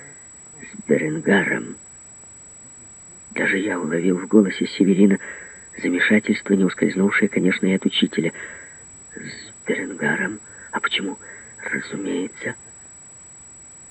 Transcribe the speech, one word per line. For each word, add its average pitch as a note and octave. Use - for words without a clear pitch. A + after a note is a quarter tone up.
с -
Беренгаром". -
Даже -
я G2
уловил E2+
в -
голосе G2
Северина G2
замешательство, -
не G3
ускользнувшее, F#2+
конечно, F#2
и F#2+
от F#2+
учителя. -
"С -
Беренгаром?" -
А A5+
почему? -
Разумеется. -